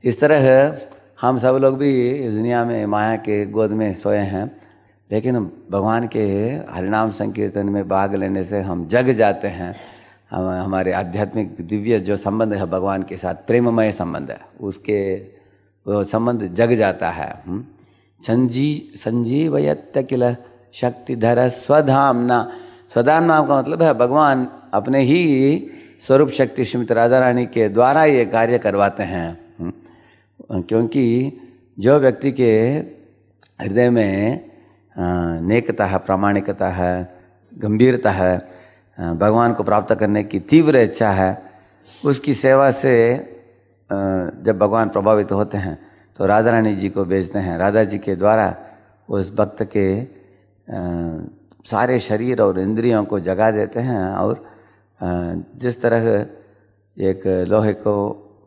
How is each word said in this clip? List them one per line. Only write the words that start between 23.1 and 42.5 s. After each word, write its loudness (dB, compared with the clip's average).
का 2
मतलब -2
है 4
भगवान 2
अपने 0
ही 2
स्वरूप 4
शक्ति -2
श्रीमती -2
राधा 4
रानी 2
के 0
द्वारा 4
ये 4
कार्य 2
करवाते 0
हैं। -8
हम्म? -12
क्योंकि 0
जो 4
व्यक्ति 2
के 2
हृदय 2
में, 0
अ, -16
नेकता 0
है, -2
प्रामाणिकता -2
है, -4
गंभीरता 2
है, 0
अ, -6
भगवान 2
को -6
प्राप्त 0
करने 0
की -6
तीव्र 4
इच्छा 2
है, 0
उसकी 0
सेवा 4